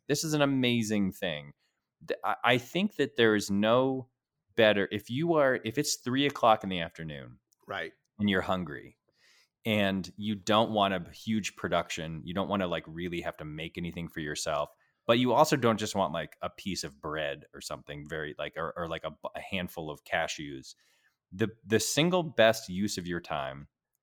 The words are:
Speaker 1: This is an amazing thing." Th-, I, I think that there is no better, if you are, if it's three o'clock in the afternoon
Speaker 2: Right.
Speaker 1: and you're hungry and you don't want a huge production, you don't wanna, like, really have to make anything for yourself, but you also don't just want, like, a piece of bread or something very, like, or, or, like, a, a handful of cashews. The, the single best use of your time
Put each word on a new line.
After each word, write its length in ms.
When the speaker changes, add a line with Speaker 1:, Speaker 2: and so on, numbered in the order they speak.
Speaker 1:
This 160
is 120
an 80
amazing 720
thing." 400
Th-, 160
I, 200
I 160
think 380
that 180
there 200
is 140
no 600
better, 360
if 180
you 240
are, 320
if 120
it's 180
three 320
o'clock 360
in 60
the 100
afternoon 600
Speaker 2:
Right. 240
Speaker 1:
and 100
you're 120
hungry 560
and 520
you 180
don't 360
want 220
a 180
huge 460
production, 640
you 100
don't 160
wanna, 180
like, 200
really 340
have 160
to 80
make 320
anything 300
for 140
yourself, 480
but 120
you 140
also 240
don't 220
just 160
want, 180
like, 280
a 80
piece 360
of 160
bread 520
or 80
something 460
very, 320
like, 180
or, 200
or, 100
like, 160
a, 80
a 60
handful 500
of 140
cashews. 680
The, 160
the 160
single 420
best 460
use 280
of 100
your 140
time 460